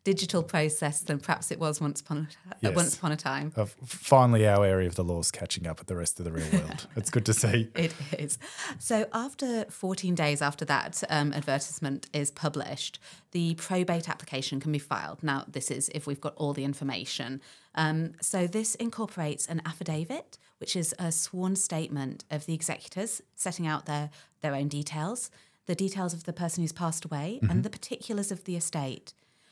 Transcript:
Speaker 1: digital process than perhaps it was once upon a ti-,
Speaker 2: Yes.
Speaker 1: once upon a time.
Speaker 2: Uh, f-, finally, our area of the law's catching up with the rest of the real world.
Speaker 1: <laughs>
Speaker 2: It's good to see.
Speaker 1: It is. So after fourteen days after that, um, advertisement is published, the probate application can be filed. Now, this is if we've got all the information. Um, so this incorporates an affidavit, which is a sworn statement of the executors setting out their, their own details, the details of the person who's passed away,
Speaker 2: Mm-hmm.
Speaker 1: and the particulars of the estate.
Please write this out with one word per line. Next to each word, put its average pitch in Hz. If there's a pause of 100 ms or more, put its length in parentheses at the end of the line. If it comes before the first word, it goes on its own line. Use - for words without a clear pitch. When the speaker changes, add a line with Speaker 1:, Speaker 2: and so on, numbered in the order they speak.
Speaker 1:
digital 190
process 156
than 147
perhaps -
it -
was 151
once 147
upon 147
a 156
ti-, -
Speaker 2:
Yes. 101
Speaker 1:
once 170
upon 151
a -
time. 143
Speaker 2:
Uh, 110
f-, 101
finally, 120
our 101
area 95
of 85
the 92
law's 85
catching 85
up 80
with -
the 92
rest 85
of 90
the 82
real 80
world. -
Speaker 1:
<laughs> -
Speaker 2:
It's 104
good 113
to 110
see. 113
Speaker 1:
It 165 (260)
is. - (400)
So 214
after 240
fourteen 185
days 147
after 147
that, -
um, 147
advertisement 143
is 143
published, - (320)
the 170
probate 170
application 139
can 151
be 147
filed. 85
Now, 139
this 139
is 139
if -
we've 143
got -
all 143
the 139
information. 135 (360)
Um, 156 (100)
so 180
this 220
incorporates 214
an 165
affidavit, 165 (220)
which -
is 170
a 175
sworn 185
statement 147
of 151
the 165
executors - (140)
setting 175
out 156
their, 147 (300)
their 151
own 143
details, 151 (340)
the 180
details 190
of 165
the 170
person 170
who's 160
passed 165
away, 160
Speaker 2:
Mm-hmm. -
Speaker 1:
and 240
the -
particulars -
of 185
the 180
estate. 143 (380)